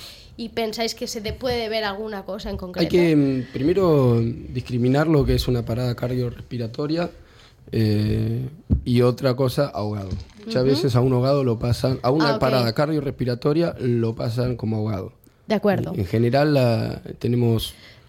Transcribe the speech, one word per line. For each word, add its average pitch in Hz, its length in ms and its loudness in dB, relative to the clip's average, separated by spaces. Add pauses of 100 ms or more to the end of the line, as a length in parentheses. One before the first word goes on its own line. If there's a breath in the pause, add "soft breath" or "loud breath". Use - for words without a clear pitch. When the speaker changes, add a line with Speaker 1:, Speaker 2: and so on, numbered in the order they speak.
(380 loud breath)
Speaker 1:
y 233 120 -10
pensáis 226 460 -4
que 240 120 -8
se 240 140 -10
de-, 220 120 -6
puede 240 360 -4
ver 220 140 -2
alguna 202 400 -6
cosa 202 260 -10
en 185 80 -6
concreto. 180 280 -4
Speaker 2:
Hay - 40 0
que, 170 260 4
mm, 135 360 2
primero 143 680 4
discriminar 123 840 0
lo 143 180 4
que 127 100 2
es - 140 -2
una 123 160 0
parada 120 300 -2
cardiorrespiratoria, 127 1120 -4 (600 loud breath)
eh, 110 760 0 (380)
y 123 160 4
otra 123 340 2
cosa, 139 320 0
ahogado. 101 420 -6 (360)
Muchas 170 180 0
Speaker 1:
Ujú. 135 80 4
Speaker 2:
veces 135 240 2
a 123 60 4
un 131 120 4
ahogado 135 300 2
lo 117 140 0
pasan, 123 460 -2
a - 80 2
una 147 200 2
Speaker 1:
Ah, - 40 0
ok. - 60 -4
Speaker 2:
parada 120 320 0
cardiorrespiratoria 147 1080 0
lo 117 340 0
pasan 123 440 -2
como 110 200 -2
ahogado. 104 360 -4 (340)
Speaker 1:
De 220 80 0
acuerdo. 196 400 0
Speaker 2:
En 98 100 -2
general, 120 480 2
la, 117 480 0 (160)
tenemos 117 560 0 (360 loud breath)